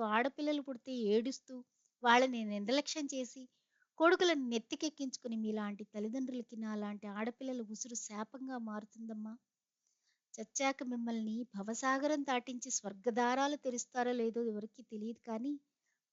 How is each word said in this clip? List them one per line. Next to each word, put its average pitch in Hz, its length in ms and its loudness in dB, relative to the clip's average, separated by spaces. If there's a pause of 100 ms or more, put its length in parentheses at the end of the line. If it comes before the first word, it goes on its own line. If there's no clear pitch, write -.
ఆడపిల్లలు 277 540 2
పుడితే 262 320 -8 (140)
ఏడుస్తూ, 233 480 2 (480)
వాళ్ళని 247 380 6 (100)
నిర్లక్ష్యం 269 560 0
చేసి, 262 360 -6 (560)
కొడుకులను 330 500 8
నెత్తికెక్కించుకుని 247 880 -2
మీలాంటి 214 480 -2
తల్లిదండ్రులకి 240 720 -4
నాలాంటి 208 520 -4
ఆడపిల్లల 240 600 -4
ఉసురు 220 280 -8
శాపంగా 247 640 -6
మారుతుందమ్మా. 220 720 -8 (1000)
చచ్చాక 269 500 -2
మిమ్మల్ని 233 520 -2 (140)
భవసాగరం 262 720 0
దాటించి 254 480 -2
స్వర్గదారాలు 240 840 0
తెరుస్తారో 247 560 -2
లేదో 233 320 0
ఎవరికీ 214 400 -4
తెలియదు, 220 420 -8
కానీ 233 280 -4 (600)